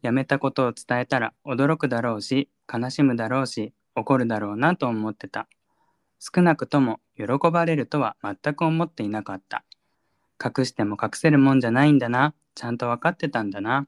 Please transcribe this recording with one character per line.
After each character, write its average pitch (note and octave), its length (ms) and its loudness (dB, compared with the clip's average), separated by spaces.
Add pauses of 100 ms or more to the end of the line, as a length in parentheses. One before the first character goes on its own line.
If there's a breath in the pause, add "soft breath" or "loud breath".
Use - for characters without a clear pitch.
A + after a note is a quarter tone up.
辞 B2 100 -2
め C3 120 0
た C3+ 140 0
こ C3+ 140 -2
と C3 160 0
を A#2 40 -4
伝 B2 280 -4
え B2 60 -4
た C3+ 120 0
ら A2+ 160 -4 (100)
驚 C#3 320 0
く D3 120 -2
だ B2 140 -2
ろ A#2 140 -2
う G#2 60 -10
し、 C#3 260 -2 (240)
悲 B2 180 -4
し D3 120 0
む C3 140 4
だ A2+ 120 -4
ろ C3 140 0
う B2+ 40 -2
し、 A2+ 280 -8 (220)
怒 B2+ 220 2
る B2 80 0
だ A2+ 120 0
ろ G#2 160 -6
う - 20 -6
な D#3 200 2
と C#3 100 -4
思 A2 240 -2
っ A2 40 -10
て - 140 -16
た。 - 200 -10 (720)
少 - 240 0
な E3+ 140 6
く - 100 -8
と D3 140 2
も A#2+ 200 0 (160)
喜 A2 80 -8 (260)
ば E3+ 140 0
れ E3 120 0
る C3 100 -2
と D3+ 140 -2
は A2+ 220 -4
全 G2+ 140 -8 (180)
く D#3 100 -4
思 D#3+ 200 0
っ E3+ 80 -12
て - 100 -10
い G#2 60 -4
な G#2+ 140 -6
か G2 120 -10
っ F#2+ 140 -14
た。 - 160 -10 (800)
隠 B2+ 200 0
し - 80 -8
て A2+ 120 -4
も G#2 160 -4
隠 A2 140 -2
せ D#3+ 160 2
る D3 80 6
も C3+ 160 6
ん C3+ 60 6
じ A#2+ 60 0
ゃ A2+ 40 0
な C3 140 4
い D3+ 80 8
ん C#3+ 60 8
だ A#2+ 100 0
な。 C3 260 0 (200)
ち - 100 -16
ゃ A#2+ 60 -6
ん A#2+ 80 -4
と B2 100 -2
分 A#2+ 120 -2
か E3 100 0
っ F3+ 60 -8
て D#3+ 120 -6
た A#2+ 140 -4
ん G#2 80 -4
だ G2+ 100 -8
な。 B2+ 280 -2